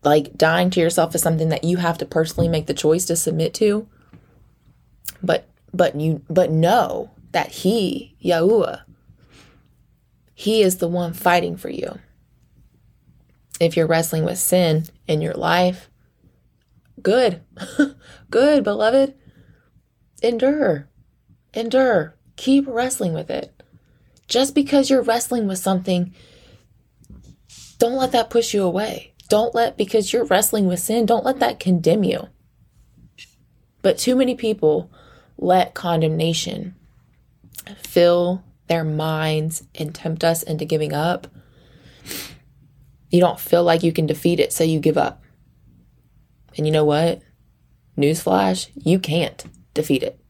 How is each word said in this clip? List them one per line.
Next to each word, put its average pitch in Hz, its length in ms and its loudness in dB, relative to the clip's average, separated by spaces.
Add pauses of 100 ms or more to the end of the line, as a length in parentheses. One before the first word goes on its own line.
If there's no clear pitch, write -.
Like, 147 340 2
dying 170 340 2
to 180 100 0
yourself 165 340 2
is 165 80 -2
something 160 260 0
that 160 160 -2
you 180 140 0
have 170 200 -2
to - 80 -6
personally 160 420 -2
make 160 180 -2
the 147 80 -4
choice 160 320 0
to 165 100 -2
submit 160 380 -2
to. 214 340 0 (1300)
But, 170 260 -4 (240)
but 175 260 0
you, 156 300 -2
but 175 220 2
know 170 600 0 (220)
that - 180 -2
he, 190 720 -2
Yahuwah, 175 600 2 (1500)
he 220 280 0
is 185 140 4
the 175 120 -2
one 170 260 -4
fighting 175 420 0
for - 140 -12
you. - 280 -10 (1600)
If 165 180 0
you're 165 100 0
wrestling 165 380 -2
with 170 140 -6
sin 160 460 0 (220)
in 156 160 -2
your 160 120 -6
life, 180 540 -2 (1120)
good. 214 400 0 (360)
<laughs> 285 160 0 (360)
Good, 277 340 4
beloved. 226 500 2 (1080)
Endure. 240 680 0 (680)
Endure. 233 640 0 (200)
Keep 277 300 2
wrestling 240 480 -2
with 156 160 -8
it. - 320 -10 (640)
Just 269 280 0
because 277 360 2
you're 269 120 4
wrestling 233 440 0
with 190 120 -4
something, 185 540 -2 (1700)
don't 233 160 2
let 262 160 0
that 233 200 0
push 233 220 0
you 202 120 0
away. 185 500 -4 (140)
Don't 220 260 2
let, 233 220 0
because 208 360 -2
you're 240 120 0
wrestling 208 420 0
with 180 140 -2
sin, 226 260 0
don't 226 180 2
let 262 160 -2
that 262 200 -2
condemn 180 440 2
you. - 240 -4 (1500)
But 196 160 2
too 254 180 0
many 254 180 2
people 170 560 0 (460)
let 180 380 2
condemnation 165 1000 -4 (1000)
fill 175 680 2 (220)
their 165 180 -2
minds 156 800 -4 (100)
and 156 200 -10
tempt 160 300 -6
us 165 180 0
into 156 220 -8
giving 156 280 -4
up. 160 340 -4 (1800)
You 175 100 4
don't 180 200 2
feel 170 220 2
like 165 200 2
you 170 100 2
can 160 140 0
defeat 165 340 0
it, - 120 0
so - 120 -2
you 160 140 2
give 151 200 2
up. - 240 -2 (1300)
And 151 100 -2
you 156 60 0
know 156 120 2
what? 151 380 0 (760)
Newsflash, 185 800 0
you 180 240 0
can't 165 460 -4 (280)
defeat 143 300 -2
it. - 160 -8 (120)